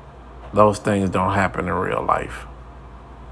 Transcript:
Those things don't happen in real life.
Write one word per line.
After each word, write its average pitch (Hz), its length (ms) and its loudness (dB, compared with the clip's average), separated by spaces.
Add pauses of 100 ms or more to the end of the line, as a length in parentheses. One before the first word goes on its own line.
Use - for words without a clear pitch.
(540)
Those 104 260 6
things 98 300 2
don't 95 240 2
happen 92 340 2
in 90 60 0
real 90 300 0
life. - 420 0 (840)